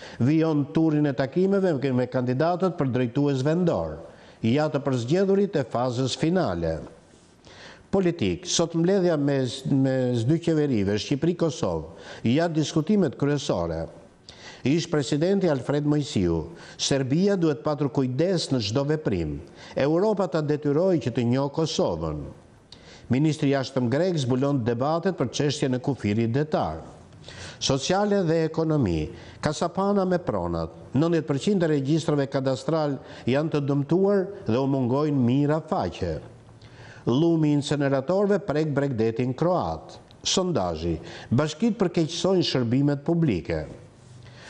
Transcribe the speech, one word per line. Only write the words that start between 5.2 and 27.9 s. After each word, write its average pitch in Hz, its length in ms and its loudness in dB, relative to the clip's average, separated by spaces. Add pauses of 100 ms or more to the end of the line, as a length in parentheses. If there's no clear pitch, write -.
e 139 80 0
fazës 123 520 -2
finale. 95 640 0 (1120)
Politik, 165 560 0
sot 165 280 -2
mbledhja 175 420 2
mes, 139 500 0
mes 131 580 2
dy 156 140 2
qeverive, 143 560 2
Shqipëri-Kosovë, 131 920 -2 (380)
ja 139 240 2
diskutimet 160 720 0
kryesore. 90 680 -2 (760)
Ish 147 240 2
presidenti 165 600 0
Alfred 147 360 0
Mojsiu, 104 600 0 (320)
"Serbia 147 600 0
duhet 156 280 0
patur 147 240 0
kujdes 147 640 0
në 131 100 2
çdo 113 260 0
veprim. 98 540 -2 (340)
Europa 180 540 2
ta 165 120 -2
detyroi 151 600 2
që 127 100 -2
të 120 160 0
njohë 135 260 2
Kosovën." 85 680 -2 (880)
Ministri 143 400 2
i 135 40 2
jashtëm 127 360 0
grek 165 300 0
zbulon 131 460 0
debatet 151 520 0
për 127 160 -2
çështjen 139 420 0
e 127 40 -2
kufirit 117 540 0
detar. 135 500 -2 (760)
Sociale 196 640 2